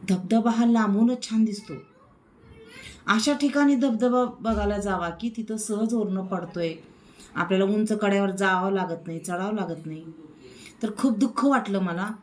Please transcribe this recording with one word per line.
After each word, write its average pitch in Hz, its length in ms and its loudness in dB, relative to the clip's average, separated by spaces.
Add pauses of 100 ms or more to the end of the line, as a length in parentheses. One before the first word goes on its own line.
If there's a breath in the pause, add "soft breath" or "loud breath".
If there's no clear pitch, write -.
धबधबा 214 420 2
हा 226 160 2
लांबूनच 233 600 4
छान 220 160 4
दिसतो. 208 300 -4 (1300 loud breath)
अशा 220 260 2
ठिकाणी 285 420 4
धबधबा 247 500 2
बघायला 208 540 -2
जावा 185 320 -2
की 226 260 -6
तिथं 220 200 -6
सहज 220 380 -2
ओरनं 190 320 -2
पडतोय, 170 480 -4 (600 loud breath)
आपल्याला 185 300 2
उंच 214 280 2
कड्यावर 196 380 2
जावं 190 420 0
लागत 165 340 -4
नाही, 165 120 -8
चढावं 185 360 -4
लागत 165 320 -6
नाही. 156 180 -10 (800 loud breath)
तर 214 160 -2
खूप 233 200 2
दुःख 247 260 0
वाटलं 214 380 2
मला 180 280 -4 (120)